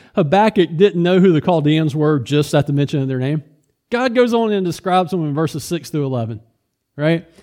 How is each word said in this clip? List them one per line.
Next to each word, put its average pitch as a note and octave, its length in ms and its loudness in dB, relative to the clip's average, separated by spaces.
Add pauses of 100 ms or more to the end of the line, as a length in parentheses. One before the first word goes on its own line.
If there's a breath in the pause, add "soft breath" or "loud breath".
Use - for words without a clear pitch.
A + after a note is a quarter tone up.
(140 soft breath)
Habakkuk F#3 640 2
didn't F3 260 2
know F3+ 180 2
who F#3+ 120 6
the D3+ 100 2
Chaldeans D#3 520 0
were D3+ 240 0
just D3 360 -2
at C#3+ 120 2
the D3 60 -2
mention C#3+ 300 -2
of C3+ 60 -4
their C3 100 -4
name, C#3 260 -4 (460)
God B3 240 -2
goes B3 180 2
on A3+ 180 0
and G3+ 140 0
describes F3+ 460 -2
them E3+ 160 -2
in C#3+ 80 -4
verses D3+ 280 -2
six E3+ 280 -8
through D3 160 -4
eleven, A2+ 340 -6 (560)
right? E3 320 -2 (140 soft breath)